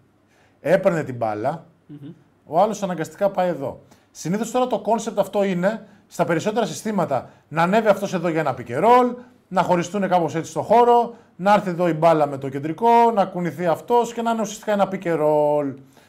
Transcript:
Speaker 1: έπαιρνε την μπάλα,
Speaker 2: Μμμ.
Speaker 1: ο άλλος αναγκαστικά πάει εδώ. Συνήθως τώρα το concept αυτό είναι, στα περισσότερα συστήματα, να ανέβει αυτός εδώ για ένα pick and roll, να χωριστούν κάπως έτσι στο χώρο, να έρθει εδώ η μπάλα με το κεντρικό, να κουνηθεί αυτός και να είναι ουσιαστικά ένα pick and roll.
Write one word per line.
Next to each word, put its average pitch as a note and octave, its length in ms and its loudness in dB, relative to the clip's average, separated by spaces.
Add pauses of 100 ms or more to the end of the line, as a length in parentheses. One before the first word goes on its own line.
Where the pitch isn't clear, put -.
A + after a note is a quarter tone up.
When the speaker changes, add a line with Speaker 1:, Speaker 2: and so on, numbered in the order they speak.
(600)
Speaker 1:
έπαιρνε F3 440 2
την B2+ 100 -8
μπάλα, A#2 500 -4 (220)
Speaker 2:
Μμμ. C#3+ 240 -18 (360)
Speaker 1:
ο D#3 140 0
άλλος G#3 220 0
αναγκαστικά F3+ 480 -4
πάει F#3 180 -2
εδώ. C#3 320 -8 (300)
Συνήθως G#3+ 400 -6
τώρα B3+ 160 0
το A#3+ 200 -2
concept A3 320 -2
αυτό G3+ 260 0
είναι, G3 420 -2 (200)
στα - 180 -4
περισσότερα G3 420 0
συστήματα, D#3 640 -4 (180)
να D#3+ 140 -2
ανέβει G#3+ 260 2
αυτός G3+ 260 0
εδώ F3 140 -2
για D#3+ 120 0
ένα C#3 180 -2
pick A#2 120 -12
and C#3 140 -2
roll, B3 300 4 (340)
να G3 140 0
χωριστούν F3+ 460 0
κάπως E3 260 0
έτσι D#3 160 -6
στο D#3 120 -4
χώρο, A#3+ 520 4 (220)
να G3+ 180 2
έρθει G3+ 140 0
εδώ F3 200 0
η E3 40 2
μπάλα D#3 340 4
με C#3 120 -6
το C#3 100 -8
κεντρικό, A3+ 680 2
να G3 100 2
κουνηθεί F3 420 -4
αυτός A3+ 460 0
και A#3 100 -6
να A#3 80 -2
είναι A3+ 100 -2
ουσιαστικά - 320 -6
ένα G3 200 2
pick F#3+ 120 -6
and E3 160 0
roll. D3 540 2 (340)